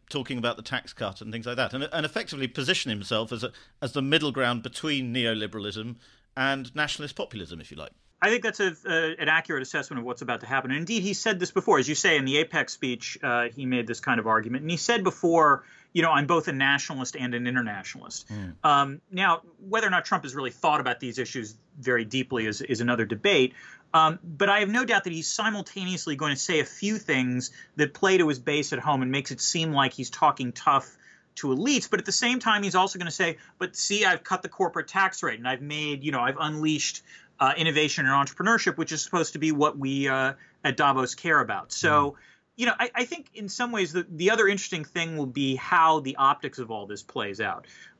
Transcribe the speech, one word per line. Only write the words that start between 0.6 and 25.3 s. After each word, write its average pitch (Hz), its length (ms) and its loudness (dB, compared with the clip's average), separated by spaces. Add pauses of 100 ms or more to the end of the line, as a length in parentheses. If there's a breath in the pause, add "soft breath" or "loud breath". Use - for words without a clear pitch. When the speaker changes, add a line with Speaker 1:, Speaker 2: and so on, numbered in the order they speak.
Speaker 1:
tax - 320 -8
cut 98 260 -6
and 110 100 -12
things 113 140 -10
like 123 120 -6
that, 123 180 -2
and, 139 180 -6
and 156 140 -2
effectively 147 420 -6
position 139 400 -2
himself 110 420 -4
as 117 140 -6
a, - 80 -8 (300 loud breath)
as 131 100 -6
the - 80 -4
middle 147 320 0
ground 120 300 -2
between 127 520 -6
neoliberalism 110 840 -4 (380 soft breath)
and 131 400 -2
nationalist - 400 -4
populism, 87 460 -10
if - 100 -20
you 73 60 -18
like. 76 160 -14 (300)
Speaker 2:
I 190 60 4
think 240 140 2
that's 220 180 -4
a, 185 160 0 (100)
a, 165 320 0
an 151 100 -2
accurate 160 340 0
assessment 139 380 -6
of 117 60 -8
what's 123 160 -8
about 120 180 -4
to - 60 -14
happen. 131 240 -2
And 139 80 -2
indeed, 190 240 -2
he 196 120 -2
said 202 260 -2
this 180 120 -2
before. 180 260 4
As 127 100 2
you 151 60 -2
say, 165 240 4
in 135 80 2
the 143 180 2
apec 156 240 -2
speech, - 540 -6
uh, 120 340 2
he 139 100 -8
made 123 200 0
this 113 140 -6
kind - 200 0
of 107 60 -4
argument. 113 360 0
And 156 80 -4
he 175 60 0
said 233 280 0
before, 165 600 4 (300 loud breath)
you 165 80 4
know, 165 80 6
"I'm 143 160 4
both 160 220 4
a 156 40 0
nationalist 135 640 0
and 123 180 -2
an 120 120 -4
internationalist." 113 800 -6
Speaker 1:
Hmm. 101 220 -10 (120)
Speaker 2:
Um, 143 380 2 (100)
now, 180 300 2 (280)
whether 220 180 2
or 196 40 0
not 175 140 2
Trump 170 200 0
has 127 100 -8
really 131 160 -4
thought 151 300 2
about 123 200 -2
these 120 180 -6
issues 113 380 -6 (220)
very 120 260 0
deeply 127 420 -2
is, 107 140 -4
is 117 220 -2
another 120 240 2
debate. 127 480 4 (400 loud breath)
Um, 160 280 4
but 170 260 -2
I 202 120 4
have 202 80 2
no 240 160 0
doubt 208 200 2
that 185 80 -6
he's 160 160 -6
simultaneously 190 840 -4